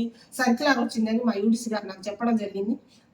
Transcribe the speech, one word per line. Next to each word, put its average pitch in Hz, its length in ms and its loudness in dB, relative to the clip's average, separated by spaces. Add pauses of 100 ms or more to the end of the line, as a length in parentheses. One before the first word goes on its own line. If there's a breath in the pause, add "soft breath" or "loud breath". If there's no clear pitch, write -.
(340 loud breath)
సర్క్యులర్ 262 460 2
వచ్చిందని 226 460 0
మా 220 100 2
యూడీసీ 226 340 2
గారు 208 180 -4
నాకు 190 160 -14
చెప్పడం 226 340 0
జరిగింది. 202 360 -4 (400 soft breath)